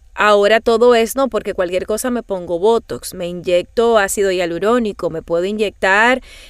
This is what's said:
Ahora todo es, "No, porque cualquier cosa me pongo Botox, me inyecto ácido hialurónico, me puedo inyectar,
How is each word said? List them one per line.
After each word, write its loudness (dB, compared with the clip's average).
Ahora 4
todo 4
es, 0
"No, 0
porque -6
cualquier -4
cosa -4
me -4
pongo -6
Botox, -2
me -8
inyecto 0
ácido 0
hialurónico, -2
me -8
puedo -2
inyectar, 0